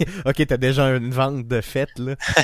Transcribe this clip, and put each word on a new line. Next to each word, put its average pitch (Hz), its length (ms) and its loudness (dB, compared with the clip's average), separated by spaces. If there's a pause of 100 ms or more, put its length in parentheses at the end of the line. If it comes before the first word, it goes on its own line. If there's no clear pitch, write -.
<laughs> 185 180 -10
OK, 143 200 2
t'as 123 120 0
déjà 131 260 2 (100)
une 123 160 -2
vente 131 380 -2
de 117 140 0
fait, 139 260 -4 (100)
là. 131 160 -6 (300)